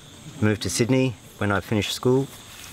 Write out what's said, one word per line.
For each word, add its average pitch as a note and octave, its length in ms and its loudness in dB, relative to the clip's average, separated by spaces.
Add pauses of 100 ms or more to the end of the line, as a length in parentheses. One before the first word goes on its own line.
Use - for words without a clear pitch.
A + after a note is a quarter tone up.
(400)
moved G#2+ 220 2
to F#2+ 80 -4
Sydney C3 440 2 (240)
when G2+ 140 0
I F#2+ 80 2
finished G#2 320 -2
school C3 340 2 (460)